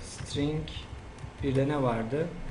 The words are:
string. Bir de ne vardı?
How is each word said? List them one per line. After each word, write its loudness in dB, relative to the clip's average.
string. -2
Bir 4
de 6
ne 2
vardı? 2